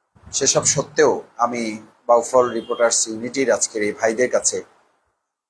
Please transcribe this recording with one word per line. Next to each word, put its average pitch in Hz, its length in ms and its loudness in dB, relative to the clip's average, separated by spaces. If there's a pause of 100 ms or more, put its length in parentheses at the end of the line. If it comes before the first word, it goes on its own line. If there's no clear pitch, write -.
(320)
সেসব 139 320 0
সত্ত্বেও 139 580 0 (140)
আমি 117 460 -4 (240)
বাউফল 120 440 4
রিপোর্টার্স 113 580 0
ইউনিটির 120 440 -2
আজকের 104 300 -2
এই 104 100 -2
ভাইদের 113 380 0
কাছে 101 320 -2 (880)